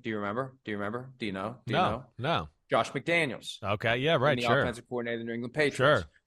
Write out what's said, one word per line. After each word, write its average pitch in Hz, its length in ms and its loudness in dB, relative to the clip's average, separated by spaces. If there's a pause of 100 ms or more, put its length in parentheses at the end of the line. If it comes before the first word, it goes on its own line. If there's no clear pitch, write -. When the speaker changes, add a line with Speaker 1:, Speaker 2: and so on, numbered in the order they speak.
Speaker 1:
do 117 80 -6
you 107 60 -2
remember? 107 380 -4 (100)
Do 110 60 -6
you 104 80 -4
remember? 117 400 -6
Do 117 80 -6
you 98 60 -4
know? 98 240 -6 (100)
Do 120 80 -4
you 147 60 2
Speaker 2:
No, 143 100 2
Speaker 1:
know? 117 140 -6 (140)
Speaker 2:
no. 120 300 -2 (220)
Speaker 1:
Josh 117 220 2
McDaniels. 151 680 -2
Speaker 2:
Okay, 110 360 2
yeah, 151 180 4
right, 139 200 4
Speaker 1:
The 120 80 -2
Speaker 2:
sure. 120 180 4
Speaker 1:
offensive 120 260 -4
coordinator 117 280 -4
of 113 40 -6
the 117 60 -6
New 117 80 -4
England 120 200 -6
Patriots. 147 220 2
Speaker 2:
Sure. 127 280 4 (220)